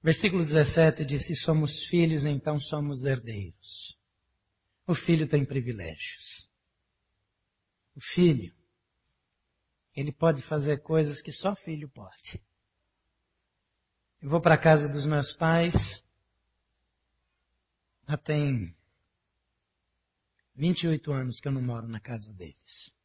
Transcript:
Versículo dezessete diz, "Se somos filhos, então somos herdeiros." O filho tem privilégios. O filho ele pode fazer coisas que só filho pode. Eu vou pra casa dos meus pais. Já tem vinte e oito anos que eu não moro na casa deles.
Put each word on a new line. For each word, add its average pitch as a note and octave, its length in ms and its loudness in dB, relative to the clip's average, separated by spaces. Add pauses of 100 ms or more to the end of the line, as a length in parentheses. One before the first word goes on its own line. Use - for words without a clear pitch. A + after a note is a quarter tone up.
Versículo F3 400 2
dezessete D#3 600 4
diz, C3+ 220 -2
"Se D#3+ 80 -4
somos D#3 520 0
filhos, E3 380 2
então D3 340 -2
somos C#3+ 460 -6
herdeiros." A#2 920 -6 (920)
O E3+ 40 4
filho D#3 340 2
tem C#3+ 160 2
privilégios. - 1040 -8 (1400)
O C#3 60 -20
filho D#3+ 520 2 (1400)
ele C#3 180 -6
pode D#3+ 300 2
fazer D3 400 -2
coisas D3+ 380 0
que D3+ 120 -14
só G3 220 -4
filho D3+ 340 -10
pode. - 540 -18 (1800)
Eu D3 60 -10
vou E3 120 2
pra D#3+ 180 6
casa D3+ 300 6
dos C#3+ 180 -4
meus D3 260 0
pais. E3+ 760 0 (2000)
Já D3+ 80 -2
tem C#3 600 -2 (1800)
vinte E3 300 -2
e E3+ 40 2
oito D3+ 240 -2
anos B2+ 280 -4
que - 80 -8
eu C#3 40 -2
não C3 100 -2
moro A#2 260 -6
na A2+ 120 -8
casa G#2+ 320 -12
deles. - 640 -16 (100)